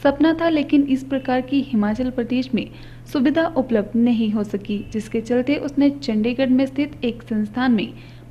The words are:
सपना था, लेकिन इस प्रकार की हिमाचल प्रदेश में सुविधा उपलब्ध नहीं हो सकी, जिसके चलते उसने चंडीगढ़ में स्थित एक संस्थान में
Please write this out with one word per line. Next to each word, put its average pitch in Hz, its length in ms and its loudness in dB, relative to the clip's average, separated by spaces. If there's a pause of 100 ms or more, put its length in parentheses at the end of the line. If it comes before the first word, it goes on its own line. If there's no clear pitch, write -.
सपना 294 320 4
था, 330 140 0
लेकिन 294 360 4
इस 262 200 0
प्रकार 262 360 -2
की 262 220 0
हिमाचल 214 480 0
प्रदेश 247 440 -2
में - 140 -2 (380)
सुविधा 302 420 2
उपलब्ध 233 480 0
नहीं 226 360 4
हो 208 120 0
सकी, 202 340 -4 (140)
जिसके 220 280 -4
चलते 247 380 0
उसने 285 340 2
चंडीगढ़ 247 560 0
में 254 180 4
स्थित 285 380 -4
एक 226 180 -4
संस्थान 226 500 -2
में 202 200 0 (380)